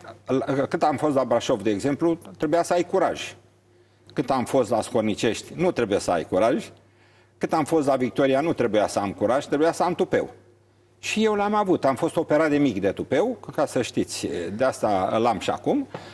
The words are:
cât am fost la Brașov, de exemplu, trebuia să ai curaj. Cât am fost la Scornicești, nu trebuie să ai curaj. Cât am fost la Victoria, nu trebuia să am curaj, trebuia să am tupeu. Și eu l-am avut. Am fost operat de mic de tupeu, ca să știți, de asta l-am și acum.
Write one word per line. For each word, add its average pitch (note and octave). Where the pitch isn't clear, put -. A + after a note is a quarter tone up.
cât -
am D3+
fost D3+
la C3
Brașov, A#2
de A2
exemplu, C#3+
trebuia E3
să E3+
ai F3
curaj. D#3+
Cât -
am C3
fost A#2+
la A2+
Scornicești, A2
nu E3
trebuie G#2
să -
ai E2+
curaj. A#2
Cât -
am D#3+
fost D3+
la C#3
Victoria, C3
nu D#3+
trebuia G#2+
să -
am G2+
curaj, A#2
trebuia D#3
să E3+
am F3
tupeu. -
Și -
eu G#3+
l-am G3+
avut. G3
Am C3+
fost D#3+
operat D#3
de D3
mic B2+
de F#2+
tupeu, F#3
ca D3+
să C3
știți, -
de B2+
asta G#2+
l-am A2+
și -
acum. C4